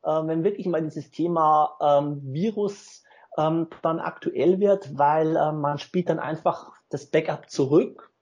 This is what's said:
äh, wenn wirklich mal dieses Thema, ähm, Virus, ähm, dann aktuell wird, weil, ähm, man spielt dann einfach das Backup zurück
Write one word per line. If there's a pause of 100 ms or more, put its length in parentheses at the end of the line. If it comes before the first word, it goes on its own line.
äh,
wenn
wirklich
mal
dieses
Thema,
ähm,
Virus, (340)
ähm, (140)
dann
aktuell
wird,
weil,
ähm,
man
spielt
dann
einfach (180)
das
Backup
zurück (100)